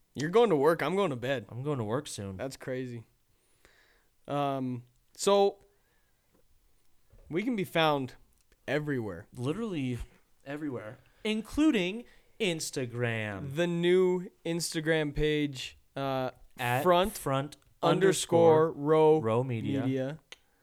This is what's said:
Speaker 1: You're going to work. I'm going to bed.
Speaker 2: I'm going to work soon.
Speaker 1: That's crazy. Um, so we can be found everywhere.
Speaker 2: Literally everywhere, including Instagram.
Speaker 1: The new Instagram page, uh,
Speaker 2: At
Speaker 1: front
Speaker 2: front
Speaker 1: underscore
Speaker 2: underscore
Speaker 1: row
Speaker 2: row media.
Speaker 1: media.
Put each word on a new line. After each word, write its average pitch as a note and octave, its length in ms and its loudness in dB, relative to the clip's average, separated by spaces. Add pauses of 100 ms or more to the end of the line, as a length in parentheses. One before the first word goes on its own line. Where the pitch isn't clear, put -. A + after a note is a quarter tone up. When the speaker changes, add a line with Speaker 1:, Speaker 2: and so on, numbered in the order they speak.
(160)
Speaker 1:
You're D3 160 -4
going A3+ 180 4
to E3 60 4
work. D3+ 260 4
I'm D#3 140 -2
going G3 160 0
to C3 40 -6
bed. A#2+ 340 -4
Speaker 2:
I'm A2+ 140 -10
going C#3+ 140 -4
to A#2 60 -4
work B2+ 240 -4
soon. G2 280 -10
Speaker 1:
That's B2+ 220 -10
crazy. B2+ 460 -10 (1200)
Um, C3+ 560 -4 (320)
so G3+ 440 2 (1700)
we E3+ 140 -4
can B3 120 -2
be F#3+ 80 -2
found D3+ 520 0 (520)
everywhere. B2 640 -4
Speaker 2:
Literally C#3+ 640 -4 (460)
everywhere, C3+ 520 -10 (260)
including A3 800 0 (360)
Instagram. A#2+ 1160 -4
Speaker 1:
The F3 120 2
new F3+ 600 2 (160)
Instagram D#3+ 680 -2
page, D3 640 -2 (180)
uh, C3+ 360 -2 (260)
Speaker 2:
At B2 260 0
Speaker 1:
front F3+ 340 4
Speaker 2:
front C#3 380 -4 (260)
Speaker 1:
underscore E3+ 880 4
Speaker 2:
underscore - 40 -8
Speaker 1:
row D#3 480 4
Speaker 2:
row A2+ 220 2
media. C3+ 400 -2
Speaker 1:
media. C3 360 -4 (440)